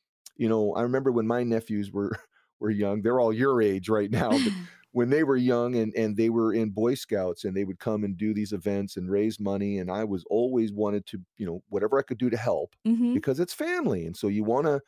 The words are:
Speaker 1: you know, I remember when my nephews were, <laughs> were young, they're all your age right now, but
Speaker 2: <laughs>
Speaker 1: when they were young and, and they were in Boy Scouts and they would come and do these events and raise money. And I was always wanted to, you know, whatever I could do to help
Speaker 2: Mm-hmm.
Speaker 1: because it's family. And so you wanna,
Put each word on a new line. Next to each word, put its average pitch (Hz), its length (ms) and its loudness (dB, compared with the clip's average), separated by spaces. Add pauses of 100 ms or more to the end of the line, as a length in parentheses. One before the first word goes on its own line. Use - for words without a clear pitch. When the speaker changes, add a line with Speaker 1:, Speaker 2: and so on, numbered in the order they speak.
(360)
Speaker 1:
you 113 140 0
know, 107 240 2
I 113 80 -2
remember 131 300 2
when 117 160 2
my 120 160 0
nephews 110 480 -2
were, 101 200 -2 (260)
<laughs> - 220 -20
were 107 100 -2
young, 101 320 0
they're 120 200 2
all 113 100 4
your 123 300 2
age 95 260 2
right 104 240 2
now, 117 200 2
but 254 200 2 (200)
Speaker 2:
<laughs> - 200 -20
Speaker 1:
when 123 180 2
they 151 140 4
were 135 140 4
young 123 380 2
and, 110 200 0
and 107 220 0
they 113 120 4
were 113 240 2
in 110 180 0
Boy 110 240 2
Scouts 95 500 -2
and 95 100 -4
they 98 80 0
would 92 160 -8
come 107 240 -2
and 98 140 -4
do 107 160 0
these 104 180 -4
events 101 460 -4
and 90 120 -6
raise 190 300 0
money. 101 400 -2
And 90 100 -4
I 104 140 -2
was 98 260 -4
always 117 440 0
wanted 104 340 -2
to, 98 140 -12 (160)
you 104 80 -6
know, 87 240 -8
whatever 104 280 0
I 139 60 2
could 120 160 -8
do 123 100 0
to 113 80 -2
help 110 380 -2 (100)
Speaker 2:
Mm-hmm. 240 280 2
Speaker 1:
because 151 260 0
it's 180 140 -2
family. 294 520 -2
And 85 120 -10
so 107 100 -2
you 104 160 0
wanna, 139 440 0